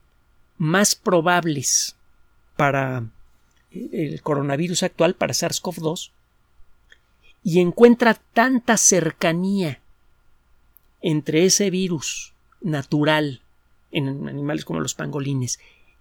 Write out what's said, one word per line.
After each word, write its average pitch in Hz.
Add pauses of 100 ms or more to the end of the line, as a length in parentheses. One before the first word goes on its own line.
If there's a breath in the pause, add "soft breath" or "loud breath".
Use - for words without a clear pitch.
(560)
más 180
probables 170 (600)
para 135 (640)
el 165
coronavirus 151
actual, 175
para -
sars -
cov 175
dos, 165 (1300 soft breath)
y 175
encuentra 233 (180)
tanta 233
cercanía 175 (1200)
entre 156
ese 190
virus 180 (260)
natural 151 (500)
en 139 (180)
animales 143
como 165
los 143
pangolines 139 (400 soft breath)